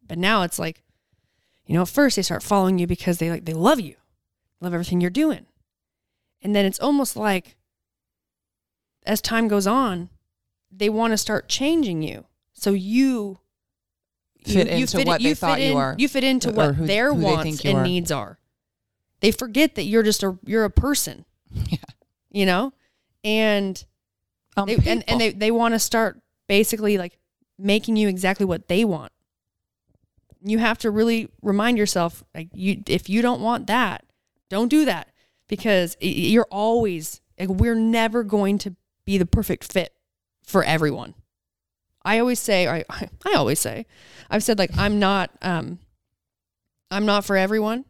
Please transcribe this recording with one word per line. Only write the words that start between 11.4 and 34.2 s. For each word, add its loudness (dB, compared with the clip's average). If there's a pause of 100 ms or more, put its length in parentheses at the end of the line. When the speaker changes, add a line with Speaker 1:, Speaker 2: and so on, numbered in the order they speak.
Speaker 1:
changing 0
you. -8 (300)
So -2
you 0 (1040)
Speaker 2:
Fit 2
Speaker 1:
you, 0
you 0
Speaker 2:
into -2
Speaker 1:
fit, 2
Speaker 2:
what 2
Speaker 1:
you 2
Speaker 2:
they 0
Speaker 1:
fit -8
Speaker 2:
thought 0
you 0
Speaker 1:
in, 2
Speaker 2:
are. -2
Speaker 1:
you 2
fit -2
into 0
Speaker 2:
Or -6
Speaker 1:
what 2
Speaker 2:
who, -2
Speaker 1:
their 2
Speaker 2:
who 0
they 0
Speaker 1:
wants 2
Speaker 2:
think -6
you 2
Speaker 1:
and 4
Speaker 2:
are. 2
Speaker 1:
needs -2
are. -6 (800)
They 4
forget 0
that -6
you're 2
just 0
a, -4
you're 0
a -2
person. -2 (240)
Speaker 2:
<laughs> -4
Yeah. -4 (520)
Speaker 1:
You 0
know? 0 (520)
And 0 (760)
Speaker 2:
Um, -2
Speaker 1:
they, 0
and, 4
and 0
Speaker 2:
people. 0
Speaker 1:
they, 2
they 0
wanna 2
start 0 (300)
basically, 2
like, -6 (400)
making 0
you 4
exactly 0
what -4
they 2
want. -4 (1300)
You -2
have 2
to -2
really 2 (140)
remind 2
yourself, 0 (120)
like, -14
you, -4
if -2
you 2
don't 0
want -2
that, -2 (460)